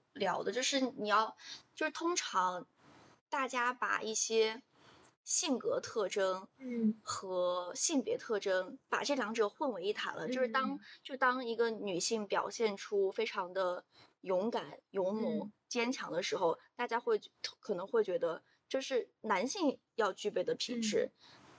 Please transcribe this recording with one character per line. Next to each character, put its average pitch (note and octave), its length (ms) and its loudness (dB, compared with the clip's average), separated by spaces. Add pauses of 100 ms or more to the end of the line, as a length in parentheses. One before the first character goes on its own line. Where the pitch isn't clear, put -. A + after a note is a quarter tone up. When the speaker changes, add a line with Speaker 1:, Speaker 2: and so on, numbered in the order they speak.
(140)
Speaker 1:
聊 F#3 300 0
的， F#3+ 80 -2
就 A#3+ 100 -2
是 C4+ 180 2
你 A#3 300 -2
要， A3 260 4 (400)
就 E4 100 -2
是 D4+ 60 -2
通 F4 240 0
常 F3+ 500 0 (640)
大 C4+ 180 0
家 B3 260 0
把 G3+ 280 0
一 A3 140 -2
些 A3 460 2 (640)
性 D4+ 340 2
格 - 220 2
特 G#3 260 -2
征 F#3+ 400 0 (120)
Speaker 2:
嗯。 A#3 440 2
Speaker 1:
和 F3+ 720 -2
性 C#4 260 2
别 - 160 -2
特 G#3+ 220 -2
征， F#3 380 -2 (100)
把 - 160 -2
这 C#4+ 120 0
两 A3+ 180 -2
者 A3 160 2
混 C#4 240 -4
为 F3 100 -6
一 G3+ 80 0
谈 - 240 -6
了。 E3 120 -4
Speaker 2:
嗯。 A3 40 -2
Speaker 1:
就 B3+ 80 0
是 B3+ 80 2
当， C4+ 320 0 (240)
就 C#4 140 -8
当 B3+ 280 2
一 A3+ 100 -2
个 A3+ 160 2
女 G3+ 280 -2
性 G#3+ 280 0
表 F#3+ 220 0
现 G#3 280 0
出 G3 340 0
非 A3 140 -2
常 F#3+ 280 -4
的 F3+ 300 0 (380)
勇 F#3 280 0
敢、 E3+ 300 -4 (120)
勇 F#3+ 220 0
猛、 A3 260 0
Speaker 2:
嗯。 G3+ 120 -6 (160)
Speaker 1:
坚 A#3+ 240 0
强 G3 220 -6
的 E3+ 100 0
时 - 140 0
候， F3 200 2 (200)
大 A#3+ 100 -2
家 A3+ 100 0
会， A#3 220 2 (400)
可 G#3+ 160 -4
能 F3+ 100 -4
会 G#3+ 200 4
觉 F3+ 120 0
得 E3 240 0 (280)
这 C4+ 100 0
是 C4+ 300 -2 (100)
男 G#3+ 260 0
性 C#4+ 320 0 (180)
要 G3+ 180 2
具 - 180 -4
备 - 140 0
的 - 100 0
品 A#3 260 -4
质。 G#3+ 300 2
Speaker 2:
嗯。 - 240 -20 (240)